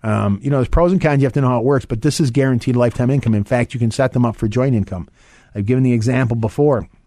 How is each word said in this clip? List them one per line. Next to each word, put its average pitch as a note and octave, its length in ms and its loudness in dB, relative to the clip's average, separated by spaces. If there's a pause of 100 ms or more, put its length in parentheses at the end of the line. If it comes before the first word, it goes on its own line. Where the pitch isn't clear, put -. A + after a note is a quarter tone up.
Um, G#2 400 0
you C#3 80 -2
know, C#3+ 60 2
there's B2+ 120 0
pros F3 220 2
and F#3+ 100 0
cons. C#3+ 200 2
You C#3 40 2
have B2+ 80 -2
to C#3+ 80 0
know C3+ 60 2
how B2+ 100 0
it A2+ 80 -2
works, C3+ 200 2
but A2+ 180 -6
this D3 160 -2
is D3 100 2
guaranteed B2+ 460 0
lifetime A#2+ 340 0
income. C3 240 0
In G2+ 100 0
fact, A#2+ 300 -2
you A#2+ 60 -6
can A#2 100 0
set B2+ 240 -2
them B2 120 2
up A2+ 100 -2
for A#2 120 -4
joint B2+ 280 0
income. F#2+ 340 -4 (460)
I've G2+ 100 -4
given B2+ 180 2
the B2+ 80 2
example A#2+ 460 0
before. A#2+ 500 0 (200)